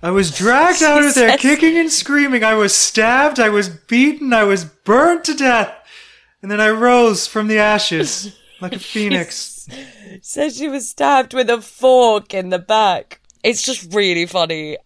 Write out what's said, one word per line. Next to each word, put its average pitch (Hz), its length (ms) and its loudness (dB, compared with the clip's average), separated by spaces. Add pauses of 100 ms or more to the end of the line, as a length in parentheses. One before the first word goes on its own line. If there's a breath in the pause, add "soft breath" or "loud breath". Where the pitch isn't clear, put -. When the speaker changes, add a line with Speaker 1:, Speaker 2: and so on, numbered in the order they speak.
Speaker 1:
"I 170 100 -6
was 185 260 0
dragged 294 420 2
Speaker 2:
She 320 60 2
Speaker 1:
out 294 180 4
of 285 120 2
there 240 160 4
Speaker 2:
says 277 100 0
Speaker 1:
kicking 311 360 2
and 330 140 0
screaming. 277 520 -2
I 220 100 2
was 208 220 0
stabbed, 254 640 0
I 220 100 4
was 208 200 -2
beaten, 262 640 0
I 226 120 4
was 196 220 0
burnt 311 600 0
to 311 100 0
death. 254 400 0 (680 loud breath)
And 190 80 -14
then 208 120 -2
I 214 80 4
rose 233 580 2
from 214 220 -4
the 214 80 0
ashes 208 760 -2 (140)
Speaker 2:
<laughs> - 140 -20
Speaker 1:
like 180 120 -10
a 190 60 -12
Speaker 2:
She - 200 -10 (100)
Speaker 1:
phoenix." - 600 -6
Speaker 2:
s-, 240 520 -20
says 285 360 -6
she 294 120 -8
was 262 200 -10
stabbed 277 440 -2
with 247 160 -2
a 233 120 0
fork 247 720 2
in 185 160 -6
the 180 100 -2
back. 202 600 -2 (240)
It's 220 180 -2
just 185 320 -8
really 180 320 0
funny. 160 600 -6